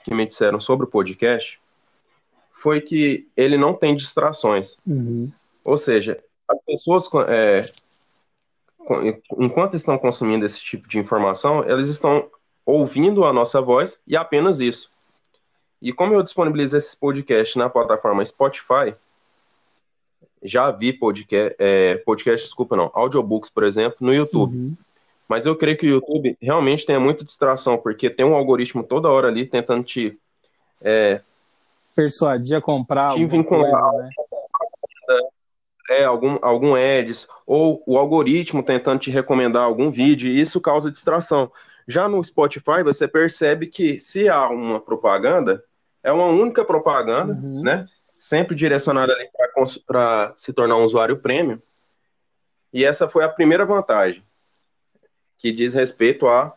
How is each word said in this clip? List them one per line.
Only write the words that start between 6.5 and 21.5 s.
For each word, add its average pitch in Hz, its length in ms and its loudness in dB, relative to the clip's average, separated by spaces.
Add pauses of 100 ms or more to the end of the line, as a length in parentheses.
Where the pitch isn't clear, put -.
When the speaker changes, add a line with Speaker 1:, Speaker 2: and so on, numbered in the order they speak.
Speaker 1:
pessoas, 180 460 -2
co-, 151 140 -2
é, 107 480 2 (1080)
co-, - 240 -4 (360)
enquanto 170 380 -2
estão 151 220 -2
consumindo 113 480 -2
esse 104 140 -8
tipo - 280 -14
de 110 100 -6
informação, 107 720 0
eles 131 180 0
estão 147 400 0 (380)
ouvindo 151 600 2
a 143 60 4
nossa 135 300 2
voz 127 460 0
e 147 100 0
apenas 160 420 0
isso. 120 300 -4 (880)
E 123 140 -8
como 190 220 0
eu 196 80 4
disponibilizo 151 520 -2
esses 147 200 -4
podcasts 135 600 -2
na 123 140 0
plataforma 110 560 0
Spotify, 135 720 -2 (1500)
já 123 300 0
vi 113 220 -2
podca-, 104 680 -2